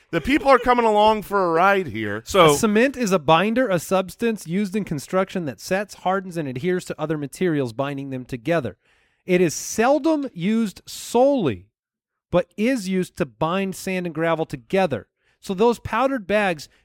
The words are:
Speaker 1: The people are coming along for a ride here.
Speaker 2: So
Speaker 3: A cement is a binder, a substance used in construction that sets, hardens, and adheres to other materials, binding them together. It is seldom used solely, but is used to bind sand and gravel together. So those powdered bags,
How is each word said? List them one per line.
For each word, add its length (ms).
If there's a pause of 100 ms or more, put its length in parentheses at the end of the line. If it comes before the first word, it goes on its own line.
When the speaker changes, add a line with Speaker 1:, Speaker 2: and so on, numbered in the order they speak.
(100)
Speaker 1:
The 100
people 280
are 100
coming 260
along 380
for 220
a 80
ride 340
here. 400
Speaker 2:
So 260
Speaker 3:
A 40
cement 400
is 160
a 80
binder, 480
a 100
substance 720
used 260
in 100
construction 600
that 160
sets, 340
hardens, 420
and 120
adheres 380
to 140
other 160
materials, 560
binding 380
them 140
together. 520 (480)
It 160
is 140
seldom 800
used 500
solely, 840 (640)
but 240
is 320
used 300
to 80
bind 500
sand 300
and 80
gravel 320
together. 600 (320)
So 160
those 240
powdered 480
bags, 420 (160)